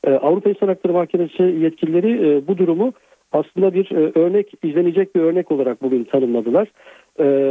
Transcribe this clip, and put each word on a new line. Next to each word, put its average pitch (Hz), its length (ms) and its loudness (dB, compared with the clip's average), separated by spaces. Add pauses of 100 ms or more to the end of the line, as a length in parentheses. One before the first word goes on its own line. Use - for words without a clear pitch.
E, 139 60 2
Avrupa 160 400 0
İnsan 196 180 -2
Hakları 180 240 -2
Mahkemesi 175 500 -2
yetkilileri, 175 840 0
e, 143 200 0
bu 185 100 -2
durumu 185 340 0 (400)
aslında 180 420 -2
bir, 190 160 -2
e, 156 240 0
örnek, 185 380 0 (100)
izlenecek 175 520 0
bir 175 60 2
örnek 165 300 0
olarak 131 320 -2
bugün 127 220 0
tanımladılar. 123 640 0 (520)
E, 147 60 2 (240)